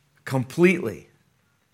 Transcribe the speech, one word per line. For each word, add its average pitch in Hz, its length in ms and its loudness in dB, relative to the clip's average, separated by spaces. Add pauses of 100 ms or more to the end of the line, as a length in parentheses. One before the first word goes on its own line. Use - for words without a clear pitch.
(260)
completely. 131 840 0 (680)